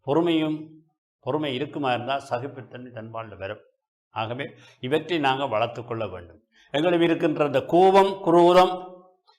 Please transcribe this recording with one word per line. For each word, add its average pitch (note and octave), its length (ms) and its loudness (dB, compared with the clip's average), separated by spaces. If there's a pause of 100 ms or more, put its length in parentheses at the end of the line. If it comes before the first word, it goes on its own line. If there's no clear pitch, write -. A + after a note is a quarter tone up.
பொறுமையும், D#3 680 0 (520)
பொறுமை C#3 340 -4
இருக்குமா C#3+ 380 -4
இருந்தால் C3 380 -4
சகிப்புத்தன்மை B2 640 -10
தன்பால் A2+ 440 -14
வரும். G2 240 -10 (500)
ஆகவே A#2 440 -8 (260)
இவற்றை D#3 380 -2
நாங்கள் C3+ 300 0
வளர்த்து A2+ 360 -2
கொள்ள A2 220 -6
வேண்டும். F2 340 -16 (300)
எங்களிடம் E3+ 320 0
இருக்கின்ற D#3+ 420 2
அந்த C3+ 200 0
கோபம், F#3+ 580 4
குரோதம், F3+ 520 6 (640)